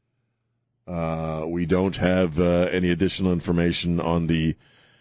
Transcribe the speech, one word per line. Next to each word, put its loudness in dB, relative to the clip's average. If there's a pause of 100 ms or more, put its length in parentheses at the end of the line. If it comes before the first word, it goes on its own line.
(880)
Uh, -4
we -2
don't 0
have, 0
uh, 2
any 0
additional 0
information 0
on 0
the 2 (460)